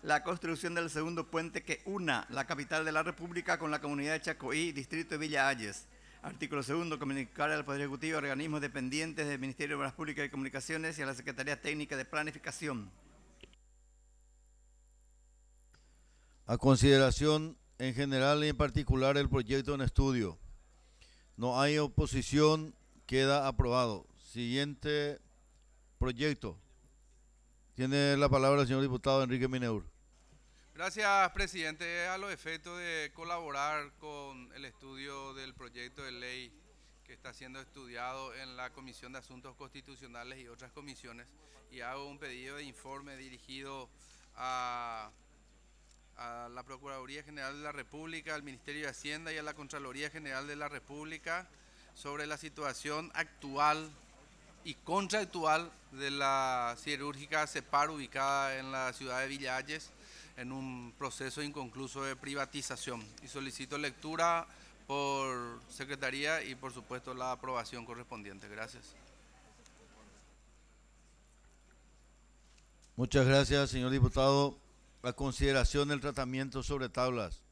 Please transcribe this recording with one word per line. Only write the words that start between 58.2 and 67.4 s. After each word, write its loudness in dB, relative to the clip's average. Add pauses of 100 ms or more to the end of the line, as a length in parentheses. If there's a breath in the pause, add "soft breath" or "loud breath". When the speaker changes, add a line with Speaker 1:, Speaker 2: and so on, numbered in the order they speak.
Speaker 3:
en -6
la -2
ciudad -4
de 0
Villa -4
Hayes, -6 (440 loud breath)
en -10
un -8
proceso -6
inconcluso -8
de -4
privatización. -6 (220)
Y -16
solicito -8
lectura 0 (400 loud breath)
por -2
Secretaría -2
y, -8
por -10
supuesto, -10
la -4
aprobación -6